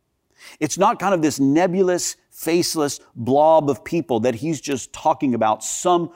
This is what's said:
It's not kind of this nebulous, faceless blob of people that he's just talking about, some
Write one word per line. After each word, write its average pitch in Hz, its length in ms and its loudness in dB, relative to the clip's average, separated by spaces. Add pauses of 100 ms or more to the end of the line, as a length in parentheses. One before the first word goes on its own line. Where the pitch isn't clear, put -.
(600)
It's 156 180 -4
not 196 220 2
kind 190 140 0
of 170 80 2
this 147 180 0
nebulous, 175 800 2 (120)
faceless 165 680 -2 (160)
blob 147 540 4
of - 140 -2
people 143 380 -2
that 123 140 0
he's 147 240 -6
just - 320 -8
talking 151 420 -2
about, 110 300 -2
some 175 520 -2